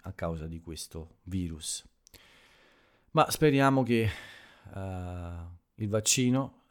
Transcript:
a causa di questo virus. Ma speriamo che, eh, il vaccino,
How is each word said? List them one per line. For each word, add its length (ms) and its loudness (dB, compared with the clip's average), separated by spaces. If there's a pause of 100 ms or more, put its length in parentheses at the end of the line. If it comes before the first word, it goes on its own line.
a 100 -10
causa 340 -6
di 140 -10
questo 600 -12
virus. 600 -6 (1300)
Ma 180 4
speriamo 540 4
che, 260 4 (640)
eh, 640 -8 (380)
il 140 -4
vaccino, 800 2